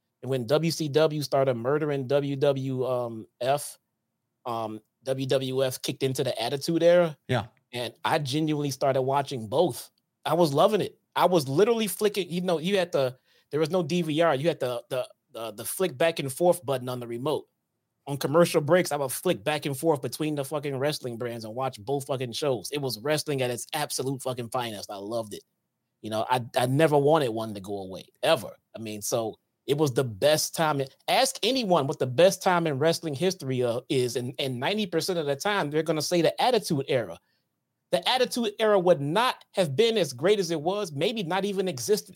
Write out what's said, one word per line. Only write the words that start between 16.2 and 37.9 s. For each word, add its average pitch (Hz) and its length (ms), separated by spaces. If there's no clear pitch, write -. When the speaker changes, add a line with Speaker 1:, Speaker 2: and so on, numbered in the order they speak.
Speaker 1:
forth 170 340
button 127 220
on 123 140
the 120 60
remote. 120 380
On 143 80
commercial 165 460
breaks, 170 320
I - 20
would 139 160
flick - 320
back 151 220
and 139 120
forth 156 240
between 151 340
the 139 100
fucking 143 340
wrestling 131 380
brands 117 260
and 110 100
watch 131 240
both 135 300
fucking 127 240
shows. 123 400
It 147 100
was 120 180
wrestling 143 420
at 123 100
its 117 220
absolute 139 480
fucking 120 280
finest. 113 400
I 104 60
loved 104 380
it. - 100
You 107 80
know, 110 200
I, 127 120
I 123 100
never 147 300
wanted 143 320
one 110 240
to 101 60
go 101 220
away, 92 240
ever. 131 280
I - 40
mean, 107 220
so 113 340
it 143 100
was 151 140
the 131 140
best 127 500
time. 156 240
In, 131 80
ask 233 340
anyone 190 440
what 151 120
the 131 80
best 170 340
time 175 260
in 139 120
wrestling 160 360
history, 135 460
uh, 123 280
is, 123 260
and, 123 240
and 131 200
ninety 196 260
percent 175 340
of 151 60
the 139 100
time, 190 340
they're 151 140
gonna 156 180
say 170 200
the - 200
Attitude 190 460
Era. 110 300